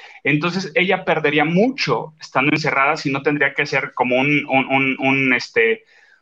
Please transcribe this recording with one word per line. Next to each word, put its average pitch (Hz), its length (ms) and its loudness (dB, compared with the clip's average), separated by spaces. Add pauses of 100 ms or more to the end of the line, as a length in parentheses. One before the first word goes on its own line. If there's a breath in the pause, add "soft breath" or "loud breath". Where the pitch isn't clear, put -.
(220 loud breath)
Entonces, 175 540 0
ella 185 280 -2
perdería 151 400 0
mucho 170 760 0
estando 139 320 0
encerrada 147 440 0
si 151 160 -4
no 135 100 -4
tendría 143 300 0
que 151 100 -2
hacer 139 320 -4
como 127 220 0
un, 143 320 0
un, 131 180 2
un, 135 340 0
un, 135 340 2
este, 113 500 0 (380 soft breath)